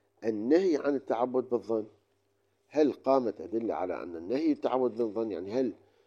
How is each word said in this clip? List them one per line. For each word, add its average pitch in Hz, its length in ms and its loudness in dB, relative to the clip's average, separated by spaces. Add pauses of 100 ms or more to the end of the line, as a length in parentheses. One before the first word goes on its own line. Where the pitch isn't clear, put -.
(240)
النهي 135 540 2
عن 143 180 0
التعبد 127 540 -2
بالظن؟ 110 360 -2 (800)
هل 143 260 2
قامت 131 480 0
أدلة 98 320 -4
على 80 300 -4
أن 85 120 -10
النهي 123 360 0
التعبد 127 460 0
بالظن؟ 113 340 -2
يعني 92 200 -6
هل 120 220 0 (340)